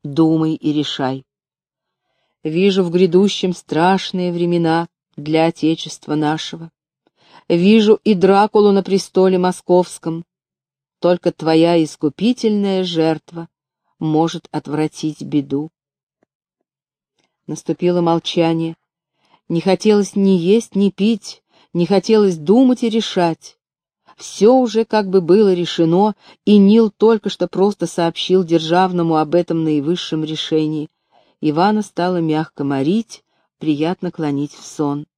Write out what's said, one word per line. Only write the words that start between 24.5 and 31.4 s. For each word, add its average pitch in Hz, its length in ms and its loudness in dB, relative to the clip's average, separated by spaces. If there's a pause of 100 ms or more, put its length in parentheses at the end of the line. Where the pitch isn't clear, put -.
уже 226 300 0
как 208 240 -2
бы 190 100 2
было 185 340 4
решено, 175 640 0 (300)
и 208 120 6
Нил 208 320 6
только 214 400 0
что 180 200 -6
просто 190 360 -2
сообщил 170 600 -2
Державному 165 720 0
об 156 180 -2
этом 165 300 -2
наивысшем 156 580 -4
решении. 156 640 -4 (520)